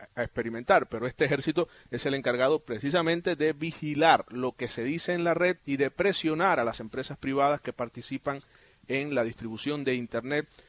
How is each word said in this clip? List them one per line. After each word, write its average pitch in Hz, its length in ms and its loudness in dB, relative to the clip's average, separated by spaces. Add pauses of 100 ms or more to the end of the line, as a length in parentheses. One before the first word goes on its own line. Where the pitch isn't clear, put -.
(140)
a 123 100 -4
experimentar, 120 640 0
pero 117 180 -4
este 139 180 0
ejército 151 440 0 (200)
es - 160 -6
el 139 80 0
encargado 131 460 2
precisamente 165 760 0
de 156 180 2
vigilar 151 760 4
lo 127 220 -2
que 123 160 -6
se 113 160 -6
dice 165 320 -2
en 170 80 -2
la 170 100 2
red 180 320 2
y 139 120 -2
de 139 120 2
presionar 175 720 2
a 117 40 2
las 113 160 -2
empresas 127 380 -10
privadas 139 440 0
que 123 120 -8
participan 123 540 -8 (600)
en 139 260 -2
la 120 80 2
distribución 117 640 -6
de 127 100 2
Internet 123 540 -4 (180)